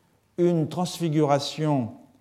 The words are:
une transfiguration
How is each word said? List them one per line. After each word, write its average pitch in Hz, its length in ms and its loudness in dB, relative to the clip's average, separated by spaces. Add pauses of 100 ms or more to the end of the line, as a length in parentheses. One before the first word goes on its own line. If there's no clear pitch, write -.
(380)
une 175 320 2
transfiguration 151 1200 0 (300)